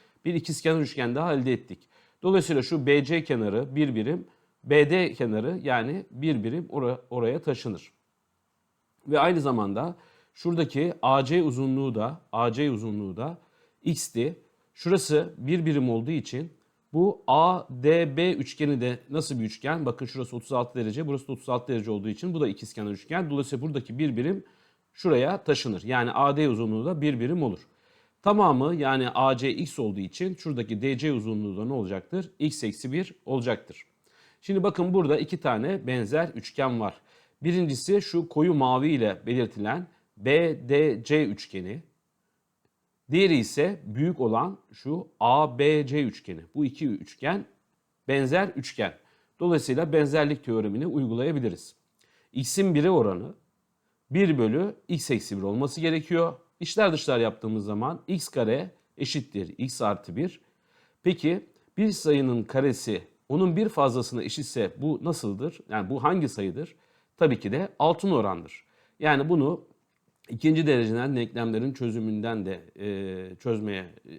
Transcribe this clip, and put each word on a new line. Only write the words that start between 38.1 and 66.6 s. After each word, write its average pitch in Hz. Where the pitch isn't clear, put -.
koyu 160
mavi 135
ile 110
belirtilen 120
B 147
D 139
C 151
üçgeni. 98
Diğeri 175
ise 151
büyük 135
olan 131
şu 156
A 127
B 147
C 143
üçgeni. 92
Bu 147
iki 135
üçgen 139
benzer 139
üçgen. 113
Dolayısıyla 156
benzerlik 147
teoremini 110
uygulayabiliriz. 123
X'in 175
bire 147
oranı 113
bir 165
bölü 135
x -
eksi 101
bir 95
olması 123
gerekiyor. 165
İçler 190
dışlar 139
yaptığımız 110
zaman 117
x 180
kare 135
eşittir 117
x 127
artı 101
bir. -
Peki 175
bir 214
sayının 131
karesi 120
onun 170
bir 220
fazlasına 127
eşitse 120
bu 147
nasıldır? 135
Yani 104
bu 127
hangi 160
sayıdır? 101